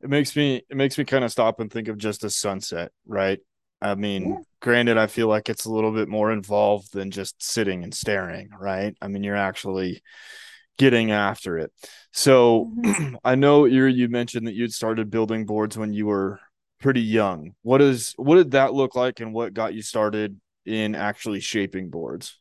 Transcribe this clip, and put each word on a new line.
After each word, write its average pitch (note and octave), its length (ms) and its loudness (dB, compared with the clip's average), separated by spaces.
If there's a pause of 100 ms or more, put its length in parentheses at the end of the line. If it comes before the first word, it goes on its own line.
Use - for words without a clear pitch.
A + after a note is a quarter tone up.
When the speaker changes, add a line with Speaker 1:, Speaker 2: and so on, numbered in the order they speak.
Speaker 1:
It C#3 80 -12
makes C#3+ 260 0
me, C#3+ 340 0
it C#3 60 -10
makes C3+ 220 0
me C#3+ 80 -2
kinda B2+ 240 0
stop A2+ 320 0
and G#2+ 100 -8
think A2 160 -6
of G#2+ 100 -6
just G#2 280 -6
a G#2 40 -4
sunset, F#2 640 -6 (140)
right? G2 340 -2 (420)
I G2+ 140 -2
mean, G2+ 360 -4
Speaker 2:
Yeah. - 40 -2 (260)
Speaker 1:
granted, A#2+ 360 4
I A2 100 4
feel A2+ 220 0
like G#2+ 180 0
it's A2+ 160 -6
a A2 80 -8
little A2 220 0
bit A2 160 -2
more G#2+ 200 0
involved G#2 640 0
than G2 180 -8
just F#2+ 320 -10
sitting F#2+ 440 -4
and E2+ 80 -14
staring, F#2+ 560 -6 (100)
right? G2 420 -4
I G2+ 60 -10
mean, G2 160 -6
you're G2+ 140 -2
actually F#2+ 640 -4 (760)
getting A#2 340 4
after G2+ 460 -2
it. D#2 140 -6 (400)
So, A#2+ 640 6 (100)
Speaker 2:
Mm-hmm. E3 360 0
Speaker 1:
<clears throat> - 40 -20
I B2+ 120 4
know C#3+ 280 8
you, C3 220 6
you B2 240 2
mentioned A#2+ 380 -4
that G#2+ 80 -8
you'd A2+ 180 -4
started A2 360 -4
building A2 360 -2
boards G#2+ 320 -2
when G#2+ 160 -4
you G#2 140 -4
were G2+ 340 -2 (400)
pretty C3 200 2
young. G2+ 600 0
What C3 200 4
is, C3 360 2
what D3 180 4
did F3 160 6
that C3+ 220 2
look C3+ 220 0
like B2+ 260 -2
and A2+ 120 -10
what A2+ 200 -6
got A2 200 -4
you A2 80 -10
started G#2+ 560 -2 (280)
in G#2+ 300 -2
actually G#2 440 -6
shaping F#2+ 500 -4
boards? D#2+ 520 -10